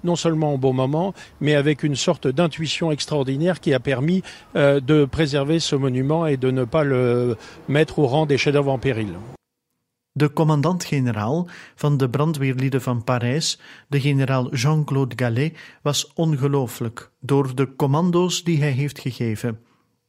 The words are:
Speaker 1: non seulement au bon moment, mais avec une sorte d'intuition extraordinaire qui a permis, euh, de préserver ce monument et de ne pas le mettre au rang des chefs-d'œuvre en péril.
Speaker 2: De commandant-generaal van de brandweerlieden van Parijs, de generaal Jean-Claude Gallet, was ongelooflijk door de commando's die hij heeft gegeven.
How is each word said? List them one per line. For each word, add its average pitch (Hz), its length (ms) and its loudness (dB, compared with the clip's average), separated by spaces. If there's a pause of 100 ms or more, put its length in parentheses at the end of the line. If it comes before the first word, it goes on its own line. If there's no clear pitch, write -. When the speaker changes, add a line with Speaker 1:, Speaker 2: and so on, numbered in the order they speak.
Speaker 1:
non 175 120 0
seulement 156 380 0
au 135 60 -2
bon 131 140 2
moment, 151 420 -2 (240)
mais 147 160 2
avec 143 260 2
une 147 140 0
sorte 151 320 0
d'intuition 156 640 -2
extraordinaire 147 720 -2
qui 151 120 2
a 131 60 2
permis, 143 420 0 (340)
euh, 143 240 4
de 147 260 4
préserver 143 540 0
ce 156 160 -2
monument 139 520 0
et 143 100 0
de 131 140 0
ne 131 140 0
pas 156 180 2
le 123 520 2 (300)
mettre 147 320 2
au 151 80 4
rang 151 220 2
des 143 100 2
chefs-d'œuvre 143 340 2
en 135 80 0
péril. 110 360 -2 (960)
Speaker 2:
De 147 160 2
commandant-generaal 147 1200 0 (280)
van 147 220 0
de 131 120 2
brandweerlieden 135 720 0
van 120 220 -2
Parijs, 123 560 -2 (280)
de 143 120 0
generaal 135 540 0
Jean-Claude 139 600 0
Gallet, 127 420 -2 (240)
was - 320 -4
ongelooflijk 139 1080 -2
door 135 360 0
de 135 200 -2
commando's 175 680 2
die 165 160 0
hij 147 120 0
heeft 139 280 -4
gegeven. 117 600 -4 (500)